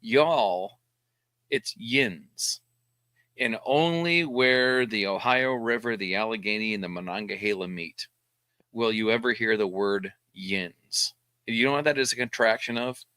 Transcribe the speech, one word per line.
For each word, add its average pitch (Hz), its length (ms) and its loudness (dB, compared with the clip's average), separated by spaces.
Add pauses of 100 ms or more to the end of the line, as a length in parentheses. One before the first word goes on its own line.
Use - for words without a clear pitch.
y'all, 113 760 2 (720)
it's 131 260 -4
yins. 117 840 -2 (760)
And 117 260 -2
only 170 600 2
where 127 640 2
the 107 200 -2
Ohio 123 480 0
River, 117 420 -2
the 95 180 -4
Allegheny, 107 600 -2
and 101 100 -4
the 90 40 -6
Monongahela 95 800 -4
meet 85 380 -10 (680)
will 113 200 0
you 110 180 0
ever 120 220 2
hear 110 240 0
the 107 100 2
word 98 460 -2 (200)
yins. 95 840 -4 (320)
You 117 200 2
know 139 60 2
what 143 120 0
that 147 140 2
is 131 140 0
a - 40 -2
contraction 120 640 0
of? 123 260 -6 (120)